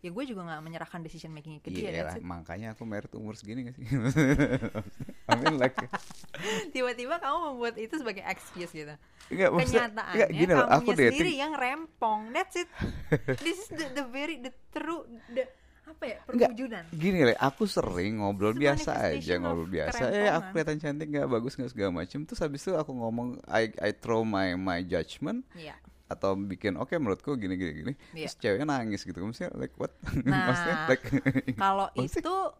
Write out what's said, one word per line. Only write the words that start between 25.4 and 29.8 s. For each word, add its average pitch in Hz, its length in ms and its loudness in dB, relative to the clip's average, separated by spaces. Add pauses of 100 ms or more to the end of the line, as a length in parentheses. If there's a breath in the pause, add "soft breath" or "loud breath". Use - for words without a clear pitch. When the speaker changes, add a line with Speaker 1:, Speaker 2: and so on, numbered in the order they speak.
Speaker 1:
Iya. 160 240 -14 (280)
Speaker 2:
Atau - 320 0
bikin, 98 400 -2
"Oke, 127 180 -4
menurutku 139 400 0
gini, 95 220 -2
gini, 90 180 -4
gini." 78 180 -6 (200 loud breath)
Speaker 1:
Iya. 156 160 -8
Speaker 2:
Terus - 100 -10
ceweknya 113 300 2
nangis 113 340 0
gitu. 87 160 -8
Maksudnya, 117 360 -6
like, 131 200 -6
what? - 140 -6 (240)